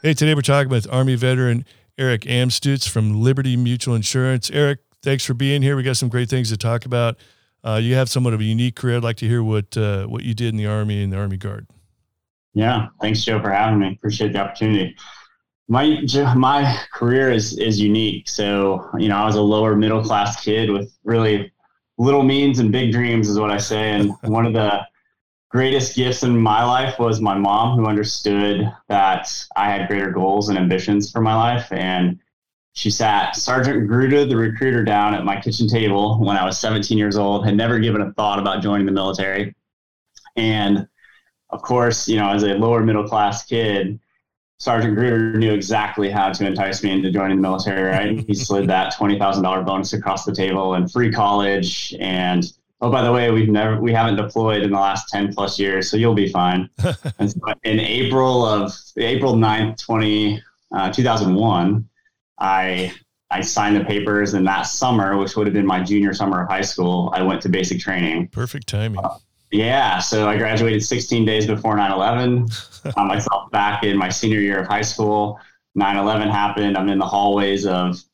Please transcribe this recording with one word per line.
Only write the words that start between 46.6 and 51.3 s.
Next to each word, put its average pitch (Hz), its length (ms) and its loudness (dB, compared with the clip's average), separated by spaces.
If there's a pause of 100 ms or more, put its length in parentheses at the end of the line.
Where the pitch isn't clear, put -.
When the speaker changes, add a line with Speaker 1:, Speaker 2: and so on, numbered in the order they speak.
Speaker 2:
me 101 80 0
into 95 200 0
joining 95 260 0
the 95 60 2
military, 95 420 -2
right? 104 420 -2
He 104 80 0
slid 98 340 0
that 92 260 0
<laughs> - 40 -14
twenty 101 200 2
thousand 98 260 0
dollar 92 180 0
bonus 95 320 -4
across 98 320 -4
the 95 80 -4
table 95 400 0
and 90 160 0
free 120 200 2
college. 101 880 0